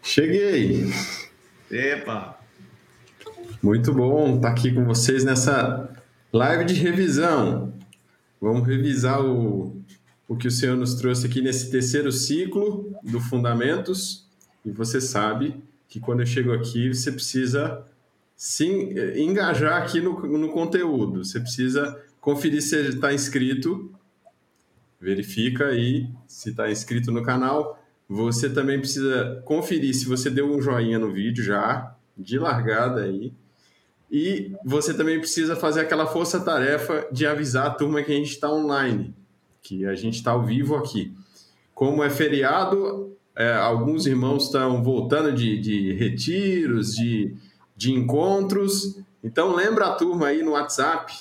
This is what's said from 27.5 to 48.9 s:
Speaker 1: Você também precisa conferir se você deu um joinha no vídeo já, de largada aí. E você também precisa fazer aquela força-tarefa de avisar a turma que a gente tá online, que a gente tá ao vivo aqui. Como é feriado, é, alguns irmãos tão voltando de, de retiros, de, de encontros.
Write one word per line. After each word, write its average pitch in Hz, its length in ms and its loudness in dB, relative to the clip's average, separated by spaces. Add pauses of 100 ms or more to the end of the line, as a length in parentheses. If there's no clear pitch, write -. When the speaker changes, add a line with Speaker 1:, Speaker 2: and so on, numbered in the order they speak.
Speaker 1:
Você 117 420 0
também 139 280 0
precisa 131 680 -2
conferir 151 500 0
se 127 120 0
você 127 240 0
deu 143 220 0
um 143 80 2
joinha 117 380 2
no 110 140 -2
vídeo 113 320 -2
já, 104 500 0 (220)
de 101 220 -4
largada 120 640 0
aí. 98 300 -4 (800)
E 185 420 -2 (120)
você 147 300 0
também 156 240 2
precisa 160 380 -2
fazer 160 240 0
aquela 156 260 2
força-tarefa 156 1040 0
de 139 160 0
avisar 147 400 0
a 143 40 0
turma 147 320 0
que 147 100 -2
a 143 40 2
gente 147 220 -4
tá 151 140 0
online, 139 600 0 (480)
que 95 220 -6
a 98 100 0
gente 110 280 -4
tá 123 80 0
ao 120 140 2
vivo 139 320 0
aqui. 95 360 -4 (640)
Como 147 280 2
é 143 60 2
feriado, 165 1080 0 (180)
é, 117 180 2
alguns 117 540 2
irmãos 131 420 2
tão 131 340 2
voltando 131 500 2
de, 117 260 2
de 98 340 0
retiros, 131 1000 0
de, 117 400 0 (420)
de 131 160 0
encontros. 196 1040 0 (240)